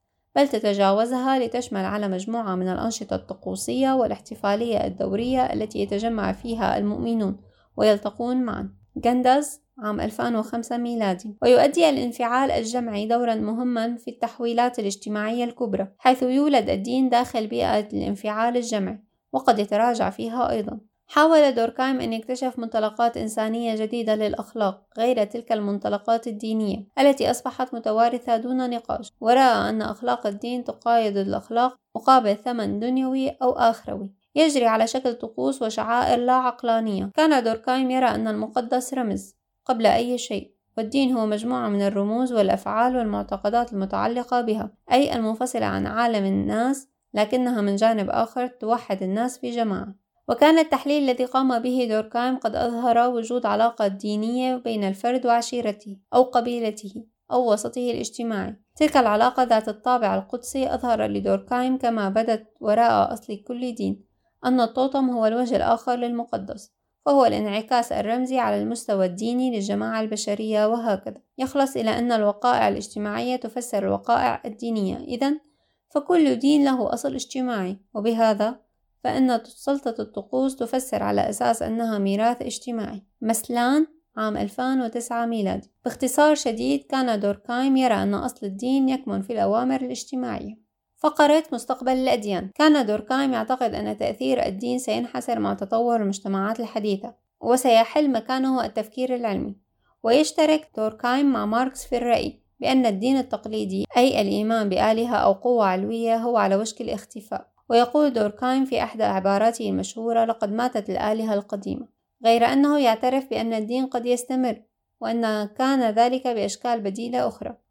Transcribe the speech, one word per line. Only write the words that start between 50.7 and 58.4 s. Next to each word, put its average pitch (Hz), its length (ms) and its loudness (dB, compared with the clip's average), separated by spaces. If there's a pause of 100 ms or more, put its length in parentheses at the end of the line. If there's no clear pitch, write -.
الذي 254 220 0
قام 254 340 0
به 247 300 0
دوركهايم 233 480 -2
قد 220 180 -4
أظهر 240 540 2
وجود 240 360 -2
علاقة 220 420 2
دينية 214 680 -2
بين 226 280 -4
الفرد 240 420 -2
وعشيرته 233 720 -2 (160)
أو 254 100 8
قبيلته 233 840 -4 (260)
أو 247 220 2
وسطه 240 380 -2
الاجتماعي. 214 640 -6 (200)